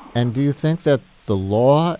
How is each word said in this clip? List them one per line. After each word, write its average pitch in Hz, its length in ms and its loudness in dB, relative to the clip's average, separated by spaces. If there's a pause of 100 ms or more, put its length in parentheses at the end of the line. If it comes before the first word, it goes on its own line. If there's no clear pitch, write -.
(140)
And 120 180 -2
do 123 80 -4
you 143 120 0
think 156 320 -4
that 139 160 2 (260)
the 104 100 -2
law 123 640 0